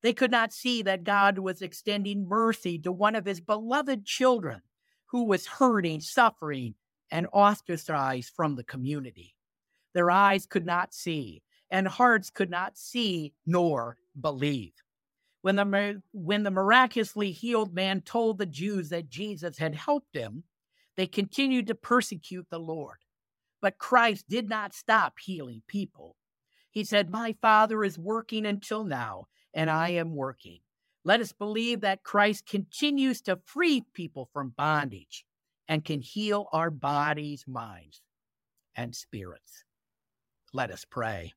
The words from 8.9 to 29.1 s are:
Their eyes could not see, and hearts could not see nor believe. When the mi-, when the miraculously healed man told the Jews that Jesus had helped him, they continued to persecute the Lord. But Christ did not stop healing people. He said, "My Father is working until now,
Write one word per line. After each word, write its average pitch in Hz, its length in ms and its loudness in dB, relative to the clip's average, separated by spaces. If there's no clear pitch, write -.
Their 175 160 4
eyes 196 360 6
could 170 200 -2
not 175 280 -2
see, 135 480 -8
and 190 180 0
hearts 226 420 4
could 190 200 -2
not 180 280 -6
see 180 560 -4
nor 160 520 0
believe. 139 540 -2
When 196 160 2
the 202 80 4
mi-, 202 380 0
when 202 320 -2
the 196 80 0
miraculously 208 800 4
healed 220 420 -2
man 190 280 -2
told 226 360 0
the 202 80 -2
Jews 170 440 -6
that 170 180 -6
Jesus 170 500 -10
had 156 160 -2
helped 294 400 -2
him, 120 300 -8
they 185 140 -2
continued 247 580 0
to 220 80 -2
persecute 185 760 -2
the 165 120 -10
Lord. 160 380 -10
But 196 180 0
Christ 233 500 2
did 220 200 -2
not 214 240 -6
stop 214 460 2
healing 131 480 -12
people. - 500 -8
He 214 140 -4
said, 202 260 2
"My 226 220 -4
Father 220 500 4
is 185 160 -2
working 214 480 -4
until 208 380 -4
now, 113 420 -6